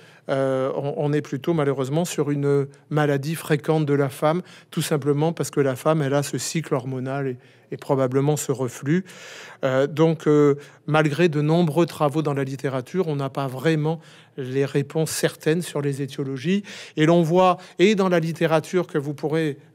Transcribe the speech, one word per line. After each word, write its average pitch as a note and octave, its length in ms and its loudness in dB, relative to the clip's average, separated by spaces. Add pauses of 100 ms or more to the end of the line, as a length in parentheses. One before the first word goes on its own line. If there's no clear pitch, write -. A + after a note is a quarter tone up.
(300)
Euh, C3+ 460 0
on, C#3 200 -4
on D3 160 0
est D3 80 2
plutôt, D3 320 -4
malheureusement, C#3+ 520 0
sur D3 260 -2
une C#3+ 360 2 (240)
maladie D3 440 0
fréquente D#3 500 0
de C#3+ 80 0
la C#3 160 2
femme, D#3 340 0 (280)
tout E3+ 120 -4
simplement D3 500 0
parce C#3+ 180 -6
que D3+ 100 -2
la C3+ 160 2
femme, D#3 240 2
elle C#3 140 0
a C#3+ 80 2
ce C#3 160 -4
cycle D#3 360 -4
hormonal C3 540 -4
et, B2 80 -6 (340)
et C#3 60 -10
probablement C3+ 600 0
ce - 160 -4
reflux. C3+ 520 -2 (600)
Euh, C3+ 220 2
donc, D#3+ 400 2
euh, D3 280 6 (320)
malgré D#3 420 2
de D3 120 -2
nombreux D#3+ 460 2
travaux D3+ 360 -2
dans D3 120 -2
la C#3 100 -2
littérature, C3+ 640 -4
on D3 80 -2
n'a C3+ 140 -4
pas C#3 160 -4
vraiment D3+ 540 0 (360)
les C3+ 280 -2
réponses C#3+ 460 -2
certaines D#3+ 520 -2
sur - 180 -6
les C#3 200 -2
étiologies. C#3 640 -4 (340)
Et D#3 100 4
l'on E3+ 160 6
voit, F3+ 340 4 (240)
et G#3 160 6
dans F#3+ 120 2
la F3 120 4
littérature D#3+ 640 0
que - 100 -4
vous D3 160 -4
pourrez, D3+ 460 -2 (160)